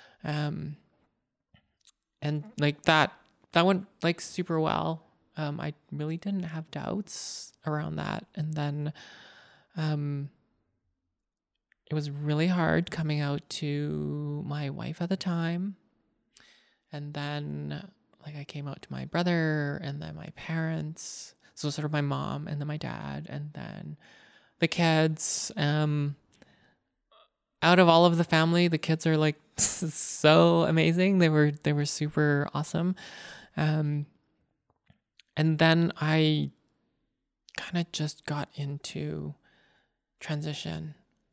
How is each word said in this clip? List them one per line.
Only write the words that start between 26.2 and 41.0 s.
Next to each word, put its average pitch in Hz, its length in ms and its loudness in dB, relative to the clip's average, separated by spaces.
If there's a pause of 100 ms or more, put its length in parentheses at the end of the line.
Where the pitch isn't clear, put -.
out 180 160 8
of 180 100 10
all 165 180 10
of 170 100 6
the 170 80 4
family, 170 440 4
the 165 100 2
kids 160 280 -2
are, 160 100 4
like, 156 200 2 (100)
<laughs> - 100 -20
so 170 1080 4
amazing. 165 540 4
They 170 100 6
were, 151 240 6 (120)
they 151 80 2
were 147 140 0
super 147 680 0
awesome. 165 400 -2 (640)
Um, 147 500 0 (1300)
and 156 220 2
then 165 420 4
I 156 500 2 (1080)
kinda 170 360 -4
just - 320 -6
got 147 300 -6
into 147 800 -8 (840)
transition. 156 720 -8 (380)